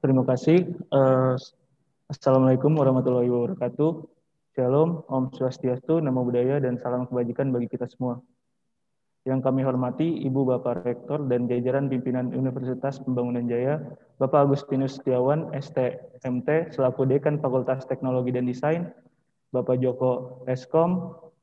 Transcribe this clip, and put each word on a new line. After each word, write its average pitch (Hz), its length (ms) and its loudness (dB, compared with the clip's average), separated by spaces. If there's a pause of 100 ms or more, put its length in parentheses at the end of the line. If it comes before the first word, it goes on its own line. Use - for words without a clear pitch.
Terima 131 160 4
kasih. 156 480 2
Eh, 131 640 2 (760)
Assalamualaikum 131 640 4
warahmatullahi 127 480 4
wabarakatuh. 123 800 0 (480)
Shalom, 147 560 2
Om 131 240 -2
Swastiastu, 131 640 -2
Namo 127 320 0
Buddhaya, 127 320 2
dan 127 160 0
salam 123 320 -4
kebajikan 123 400 -2
bagi 123 240 -2
kita 120 160 -6
semua. 120 320 -6 (1040)
Yang 131 240 0
kami 131 160 0
hormati 131 640 -2
Ibu 131 160 0
Bapak 120 400 -2
Rektor 143 400 -4
dan 123 240 0
jajaran 127 400 0
pimpinan 127 480 -2
Universitas 131 640 -4
Pembangunan 123 480 -2
Jaya, 123 320 0 (400)
Bapak 143 240 4
Agustinus 135 560 0
Setiawan, 135 560 0
S 139 160 -10
T 123 240 -2 (240)
M 123 240 -4
T, 160 320 0
selaku 131 320 2
Dekan 147 320 2
Fakultas 131 480 -2
Teknologi 127 480 -2
dan 123 80 -2
Desain, 151 480 -2 (640)
Bapak 127 240 0
Joko 127 640 -2
Eskom 165 720 -2 (260)